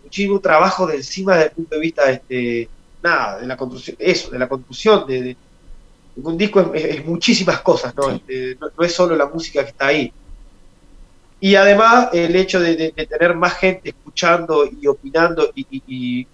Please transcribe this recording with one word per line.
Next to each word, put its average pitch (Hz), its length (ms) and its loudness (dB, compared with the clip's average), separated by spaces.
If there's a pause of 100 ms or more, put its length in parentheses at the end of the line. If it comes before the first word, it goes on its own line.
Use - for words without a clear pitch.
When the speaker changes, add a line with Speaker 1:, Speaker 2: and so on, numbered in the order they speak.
Speaker 1:
muchísimo 196 360 -2
trabajo 185 480 2
de 151 80 -2
encima 185 400 -4
desde 156 140 2
el - 40 -18
punto 165 220 -8
de 151 60 -4
vista, 156 280 0
este, 120 580 -4 (360)
nada, 123 380 -2
de 123 40 -10
la 127 100 -8
construcción, 127 440 -12
eso, - 320 -2
de 127 80 -6
la 127 100 -2
construcción, 135 560 0
de, 131 160 -4
de, 127 160 -8 (840)
un 165 160 -6
disco 202 220 2 (140)
es, 156 100 -4
es, 135 140 -4
es 147 80 -12
muchísimas 170 560 -2
cosas, - 340 0
¿no? 139 140 -2
Speaker 2:
Sí. 120 60 -4
Speaker 1:
Este, 127 440 -10
no, 151 80 -10 (100)
no 165 60 -2
es 175 100 -2
solo 175 220 2
la 147 120 2
música 160 360 -4
que 123 60 -12
está - 180 -4
ahí. 147 240 0 (1300)
Y 196 160 4
además 208 560 6
el 170 240 2
hecho 185 240 2
de, 170 160 2
de, 160 180 -2
de 156 120 -8
tener 170 300 0
más 180 180 0
gente - 380 -2
escuchando 165 760 0
y 143 220 -6
opinando 156 680 0
y, 135 140 -8
y, 135 180 -12
y, 127 460 -6